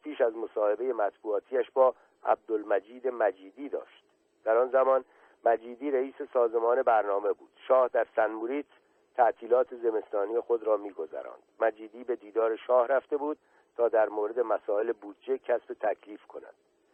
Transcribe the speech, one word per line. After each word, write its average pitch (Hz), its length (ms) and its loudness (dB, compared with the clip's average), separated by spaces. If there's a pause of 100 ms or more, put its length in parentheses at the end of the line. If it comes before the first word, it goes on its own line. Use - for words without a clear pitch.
پیش 147 180 -8
از 113 160 2
مصاحبه 107 560 0
مطبوعاتیش 110 800 -2
با 131 240 4 (300)
عبدالمجید 110 840 -2
مجیدی 107 600 -2
داشت. 76 360 -10 (400)
در 110 120 2
آن 123 120 4
زمان 131 360 2 (400)
مجیدی 117 460 0
رئیس 131 240 0 (180)
سازمان 117 500 2
برنامه 104 500 2
بود. - 180 -12 (180)
شاه 131 200 4
در 117 180 0 (100)
سن 110 140 2
موریت 117 340 -6 (520)
تعطیلات 120 580 2
زمستانی 110 680 -2
خود 117 220 -2
را 107 140 2
می‌گذراند. 73 640 -10 (180)
مجیدی 110 440 -4
به 120 120 -4
دیدار 110 400 -2
شاه 123 300 2
رفته 135 300 -2
بود 147 220 -6 (380)
تا 117 120 2
در 110 200 4
مورد 107 320 -4
مسائل 110 520 -2
بودجه 110 460 -8
کسب 120 420 -4
تکلیف 104 460 -6
کند، - 280 -18 (400)